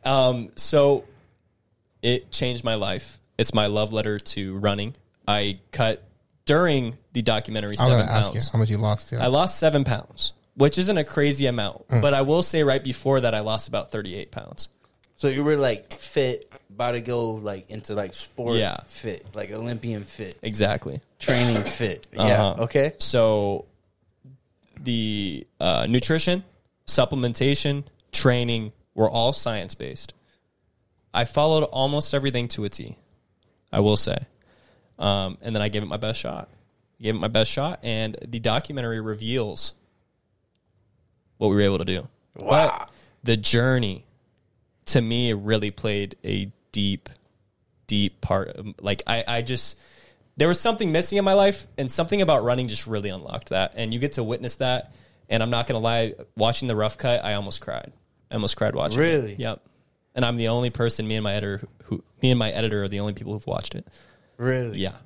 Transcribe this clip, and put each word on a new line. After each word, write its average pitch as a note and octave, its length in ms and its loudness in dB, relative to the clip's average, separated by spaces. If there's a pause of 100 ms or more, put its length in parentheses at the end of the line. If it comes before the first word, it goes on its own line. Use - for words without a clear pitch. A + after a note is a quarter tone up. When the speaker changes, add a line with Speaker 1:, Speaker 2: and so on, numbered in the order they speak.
Speaker 1:
Um, B2+ 500 2
so C#3+ 500 4 (960)
it B2 260 0
changed B2 340 -4
my A2+ 120 -2
life. F#2+ 420 -6 (220)
It's A2+ 160 2
my G#2+ 100 4
love G#2+ 260 0
letter G#2+ 280 -2
to F#2+ 380 -8
running. G#2 360 0 (340)
I G2+ 340 0 (100)
cut A2 320 0 (420)
during D3 500 4 (180)
the A#2+ 100 0
documentary G#2+ 560 -2
Speaker 2:
I'm B2 100 6
gonna A#2+ 140 6
Speaker 1:
seven A2 120 0
Speaker 2:
ask G#2 120 4
you - 60 -6
Speaker 1:
pounds. A#2 160 -2
Speaker 2:
how A2+ 100 2
much A2 100 4
you G#2 80 0
lost, G#2 340 0
yeah. A#2 120 -2
Speaker 1:
I B2 40 2
lost D#3 300 2
seven D3+ 260 4
pounds, - 500 -4 (240)
which C#3+ 200 6
isn't F#3 220 0
a - 40 0
crazy C#3+ 440 0
amount. A2+ 400 -4
Speaker 2:
Mm. A#2 160 4
Speaker 1:
But C#3+ 100 4
I C3+ 80 2
will D#3 220 4
say D#3+ 180 0
right C#3 220 4
before C3+ 380 0
that, A#2 120 2
I G#2+ 60 0
lost G#2+ 280 -2
about - 220 -4
thirty-eight G2+ 400 -8
pounds. - 380 -8 (480)
Speaker 3:
So - 120 -2
you C3+ 160 0
were, D3+ 120 4
like, B2+ 380 0
fit, - 600 -2 (160)
about A#2+ 220 -2
to A#2+ 100 -2
go, A#2 300 -2
like, G#2 400 -8
into, G#2+ 240 -8
like, G2 180 -4
sport A#2+ 440 -4
Speaker 1:
Yeah. - 280 0
Speaker 3:
fit, - 500 -12
like, G2+ 160 -10
Olympian A2+ 520 -8
fit. - 400 -14
Speaker 1:
Exactly. G#2 580 0 (160)
Speaker 3:
Training A#2+ 460 2
fit. G#2 420 -4 (100)
Speaker 1:
Uh-huh. G#2 120 2
Speaker 3:
Yeah. G2+ 380 4
Okay. C#3+ 340 2
Speaker 1:
So G#2+ 680 2 (1160)
the, G#2+ 640 -2 (140)
uh, C2+ 280 2
nutrition, D#3+ 560 2 (440)
supplementation, C#3 960 2 (280)
training A#2+ 600 2 (240)
were A2 140 4
all A#2+ 240 2
science-based. F#2 800 -6 (1000)
I A#2 120 2
followed D#3 400 2
almost C#3+ 480 -2
everything C3 360 -2
to G#2+ 160 -6
a G2+ 40 -4
T, - 280 -12 (760)
I - 80 2
will G#2 180 6
say. - 200 0 (840)
Um, G2 420 -2
and A2+ 140 -6
then G#2 60 0
I G#2+ 80 0
gave G#2 140 -4
it G2 40 -8
my F2+ 100 -6
best A2 220 -6
shot. - 300 -8 (520)
Gave A2 140 0
it G2+ 40 -4
my F2+ 80 0
best A2+ 240 2
shot, D#3 320 -4
and A2 340 -4 (100)
the A#2 120 -6
documentary A#2 600 -2
reveals A2 720 -4 (1600)
what G#2+ 120 2
we G2 60 4
were G#2 60 6
able G2 180 4
to F2+ 60 -2
do. F#2 220 -4 (280)
Speaker 3:
Wow. C#3 320 4 (120)
Speaker 1:
But - 120 -12 (320)
the A#2 140 2
journey, A#2 680 2 (840)
to B2+ 140 4
me, A#2 320 0
really G#2 380 0
played G2+ 520 -4
a G2+ 280 -4 (200)
deep, G2+ 380 -2 (800)
deep G2+ 340 0
part. F#2+ 280 -2
Of, G#2 320 -14
like, G2 240 -2
I, A#2 220 0
I A#2 140 -2
just, B2 360 -6 (600)
there D3 100 6
was F3 120 2
something A3+ 320 0
missing F3+ 260 2
in G3 80 2
my F#3+ 80 4
life, G3 340 4 (100)
and C3 140 -4
something E3+ 300 0
about D3+ 220 4
running B2 240 0
just G#2+ 200 -6
really G#2 220 -4
unlocked - 400 -10
that. F#2+ 260 0
And A2+ 180 -4
you A#2+ 60 -4
get C#3+ 140 -2
to B2 100 -4
witness A#2 320 -6
that. B2+ 380 -2 (360)
And A2 120 2
I'm A2+ 80 0
not A#2+ 180 -2
gonna A#2+ 120 0
lie, A2+ 340 0 (220)
watching A#2 320 0
the A#2 80 0
rough G#2+ 220 -2
cut, A#2+ 260 0
I G#2 120 -4
almost G2+ 260 -6
cried. - 300 -8 (380)
I - 60 -8
almost G#2+ 220 0
cried G#2+ 180 0
watching G#2+ 240 0
it. - 20 4
Speaker 3:
Really? C#3 340 0
Speaker 1:
Yep. A2+ 260 -6 (540)
And B2+ 80 2
I'm A#2+ 140 0
the A2+ 120 0
only A#2+ 200 0
person, A2+ 380 -2
me A2 80 -2
and A2 80 -4
my G2+ 100 -2
editor, G2+ 280 -4 (240)
who, - 180 -6 (180)
me B2+ 80 4
and B2 100 6
my A2 120 0
editor G#2+ 320 -2
are G2 40 -4
the G2+ 120 -6
only G#2 140 -4
people G2+ 200 -8
who've G#2+ 140 -10
watched - 280 -6
it. - 120 -12 (500)
Speaker 3:
Really? A#2+ 420 -4
Speaker 1:
Yeah. F#2+ 140 -4 (120)